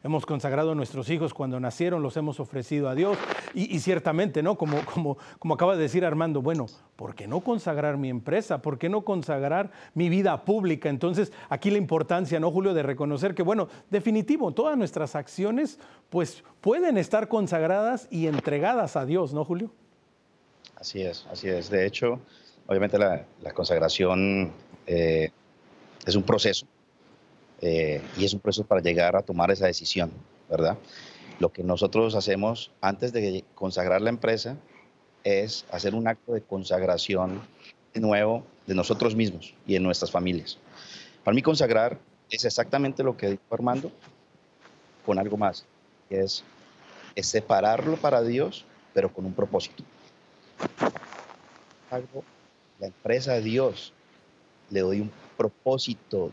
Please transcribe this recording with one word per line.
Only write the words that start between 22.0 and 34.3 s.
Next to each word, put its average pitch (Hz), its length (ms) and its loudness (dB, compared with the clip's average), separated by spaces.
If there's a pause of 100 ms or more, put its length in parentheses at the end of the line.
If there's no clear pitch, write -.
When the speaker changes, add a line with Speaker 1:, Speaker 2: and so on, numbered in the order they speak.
Speaker 2:
obviamente 101 320 2
la, 90 260 2 (160)
la - 120 -10
consagración, 92 1000 2 (340)
eh, 82 440 2 (760)
es 92 100 0
un 95 100 4
proceso, 107 420 2 (920)
eh, 80 420 0 (160)
y 98 60 2
es 98 100 0
un 98 60 -6
proceso 101 260 -2
para 92 160 4
llegar 87 340 4
a 101 60 4
tomar 87 280 0
esa 95 160 2
decisión, 87 440 -2 (400)
¿verdad? 82 260 0 (640)
Lo 87 140 2
que 92 100 -10
nosotros 104 520 2
hacemos 104 560 0 (120)
antes 101 300 0
de 101 320 -2 (100)
consagrar 92 480 0
la 113 80 2
empresa 117 460 -2 (640)